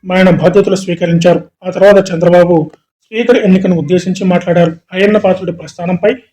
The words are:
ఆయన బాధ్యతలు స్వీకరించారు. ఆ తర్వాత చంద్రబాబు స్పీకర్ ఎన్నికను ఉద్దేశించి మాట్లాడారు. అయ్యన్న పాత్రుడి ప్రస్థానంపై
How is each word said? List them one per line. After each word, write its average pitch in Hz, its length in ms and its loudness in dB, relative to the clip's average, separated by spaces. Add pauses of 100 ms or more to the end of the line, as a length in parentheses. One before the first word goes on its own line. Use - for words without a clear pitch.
(140)
ఆయన 185 160 4
బాధ్యతలు 180 460 2
స్వీకరించారు. 170 640 0 (220)
ఆ 185 60 -8
తర్వాత 196 300 4 (120)
చంద్రబాబు 175 580 2 (360)
స్పీకర్ 233 320 0
ఎన్నికను 190 380 0
ఉద్దేశించి 175 500 -4
మాట్లాడారు. 175 500 0 (180)
అయ్యన్న 208 240 0
పాత్రుడి 185 340 -2
ప్రస్థానంపై 175 640 -4 (200)